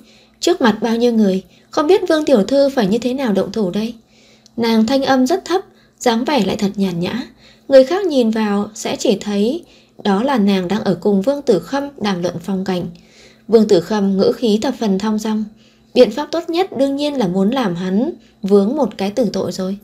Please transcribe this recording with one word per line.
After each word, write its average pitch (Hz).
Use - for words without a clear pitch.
"Trước 359
mặt 214
bao 226
nhiêu 240
người, 190
không 302
biết 392
Vương 311
tiểu 247
thư 277
phải 269
như 208
thế 247
nào 262
động 196
thủ 196
đây?" 220
Nàng 226
thanh 269
âm 262
rất 339
thấp, 370
dáng 233
vẻ 277
lại 190
thật 196
nhàn 185
nhã. 196
Người 269
khác 359
nhìn 262
vào 208
sẽ -
chỉ 233
thấy 208
đó 196
là 277
nàng 196
đang 208
ở 175
cùng 202
Vương 285
Tử 214
Khâm 277
đàm 196
luận 175
phong 190
cảnh. 185
Vương 214
Tử 196
Khâm 196
ngữ 190
khí 220
thập 262
phần 196
thong 214
dong. 214
Biện 240
pháp 294
tốt 339
nhất 349
đương 277
nhiên 285
là 226
muốn 190
làm 233
hắn 190
vướng 202
một 254
cái 196
tử 208
tội 185
rồi. 190